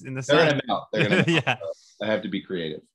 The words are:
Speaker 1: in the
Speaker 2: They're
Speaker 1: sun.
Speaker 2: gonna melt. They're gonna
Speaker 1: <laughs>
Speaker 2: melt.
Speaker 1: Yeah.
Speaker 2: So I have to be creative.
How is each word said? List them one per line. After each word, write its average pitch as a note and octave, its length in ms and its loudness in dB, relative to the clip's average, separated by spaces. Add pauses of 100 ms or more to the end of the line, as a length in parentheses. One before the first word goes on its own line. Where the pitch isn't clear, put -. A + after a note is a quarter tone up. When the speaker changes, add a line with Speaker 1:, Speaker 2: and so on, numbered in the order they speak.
Speaker 1:
in C3 100 -10
the C3 80 -6
Speaker 2:
They're D3 180 4
Speaker 1:
sun. D#3+ 80 6
Speaker 2:
gonna C#3 180 0
melt. G2+ 260 -4
They're G#2+ 120 2
gonna G#2 120 2
Speaker 1:
<laughs> D#3 120 2
Speaker 2:
melt. - 0 -
Speaker 1:
Yeah. C#3+ 280 2 (440)
Speaker 2:
So G2+ 40 -6
I G#2+ 60 0
have G#2+ 120 2
to G#2+ 60 -8
be G2 140 -4
creative. D#2+ 380 -8 (140)